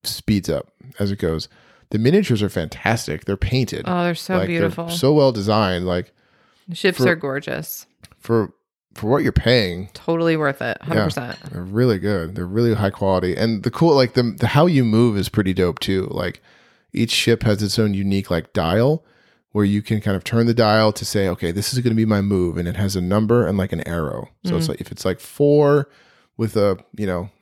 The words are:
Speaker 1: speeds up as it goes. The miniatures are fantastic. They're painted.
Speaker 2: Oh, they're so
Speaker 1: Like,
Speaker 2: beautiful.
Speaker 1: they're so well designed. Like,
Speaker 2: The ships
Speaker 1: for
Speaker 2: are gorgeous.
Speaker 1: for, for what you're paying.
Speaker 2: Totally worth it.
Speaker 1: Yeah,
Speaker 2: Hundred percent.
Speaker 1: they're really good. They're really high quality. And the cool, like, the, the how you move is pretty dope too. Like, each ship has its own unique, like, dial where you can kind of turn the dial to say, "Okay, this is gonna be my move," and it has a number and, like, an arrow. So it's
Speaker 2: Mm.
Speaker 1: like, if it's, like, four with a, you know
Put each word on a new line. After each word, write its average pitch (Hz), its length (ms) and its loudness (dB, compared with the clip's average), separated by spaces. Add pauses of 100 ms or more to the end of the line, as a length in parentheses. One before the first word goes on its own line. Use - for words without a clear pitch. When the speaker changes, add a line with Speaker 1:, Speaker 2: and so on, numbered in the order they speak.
Speaker 1:
speeds - 460 -2
up 73 220 -6 (280)
as 101 120 -2
it 101 80 -8
goes. 80 280 -4 (440)
The 107 80 -2
miniatures 131 420 2
are - 80 0
fantastic. - 760 -4
They're 98 120 -4
painted. - 480 -2
Speaker 2:
Oh, 175 180 -2
they're 175 120 -2
so 185 220 -4
Speaker 1:
Like, 185 100 0
Speaker 2:
beautiful. 170 400 -2
Speaker 1:
they're 170 80 -6
so 147 180 2
well 139 180 4
designed. 98 540 0
Like, 90 260 -2 (560)
Speaker 2:
The 170 80 -10
ships 185 220 0
Speaker 1:
for 180 120 4
Speaker 2:
are 170 60 2
gorgeous. 143 720 -8 (340)
Speaker 1:
for, 113 340 0 (400)
for 104 160 -6
what 156 140 2
you're - 80 0
paying. 101 600 0
Speaker 2:
Totally 165 440 -2
worth 139 240 -4
it. 117 200 -4
Speaker 1:
Yeah, - 60 -12
Speaker 2:
Hundred 110 180 0
percent. - 320 -6 (140)
Speaker 1:
they're 87 120 -10
really 104 360 2
good. 92 360 -4
They're 92 100 -4
really 113 280 0
high 104 180 2
quality. 92 440 0
And 110 280 -2
the 120 80 0
cool, 165 240 4
like, 131 180 2
the, 123 100 2 (140)
the 117 100 0
how 147 200 4
you 143 180 4
move 110 320 4
is 92 120 -2
pretty 95 240 0
dope 90 260 0
too. 95 320 -2
Like, - 300 -6 (520)
each 117 180 0
ship - 320 0
has 107 200 2
its 101 160 -2
own 107 140 2
unique, 98 360 -2
like, 85 240 -2
dial 110 520 0 (480)
where 104 120 2
you 101 160 0
can 107 180 -2
kind 101 160 -2
of 92 80 -6
turn 117 220 0
the 117 80 2
dial 110 400 4
to - 100 -8
say, 98 240 0
"Okay, 87 240 -2
this 101 220 -4
is 127 80 0
gonna 120 140 2
be 113 100 4
my 104 160 2
move," 90 360 0
and 87 120 -4
it 90 80 -6
has 98 180 -2
a 92 60 -2
number 107 440 2
and, 95 120 0
like, 95 160 -2
an - 120 -6
arrow. 82 440 -6 (160)
So 175 100 -2
it's 160 120 -2
Speaker 2:
Mm. - 20 -4
Speaker 1:
like, - 120 -8
if - 120 -12
it's, - 100 -14
like, 92 160 -2
four 143 680 2 (480)
with 113 180 -2
a, 101 220 2 (200)
you 104 80 -4
know 92 240 -4 (120)